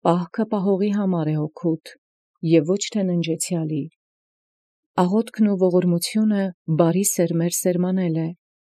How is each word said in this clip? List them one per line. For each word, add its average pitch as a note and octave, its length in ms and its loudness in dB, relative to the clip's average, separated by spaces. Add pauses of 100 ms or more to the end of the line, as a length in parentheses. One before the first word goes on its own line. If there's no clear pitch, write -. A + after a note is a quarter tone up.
Պահքը F3 420 0
պահողի G3+ 440 0
համար F#3+ 380 0
է D3+ 100 0
օգուտ, D#3+ 540 -4 (500)
և D#3+ 240 4
ոչ F#3 180 0
թե G#3 200 -2
ննջեցյալի։ D#3+ 760 -2 (1160)
Աղոթքն G#3+ 480 0
ու G3+ 120 0
ողորմությունը F#3 840 2 (300)
բարի E3+ 320 2
սերմեր F3 500 0
սերմանել F3+ 640 0
է, D#3+ 120 -2 (340)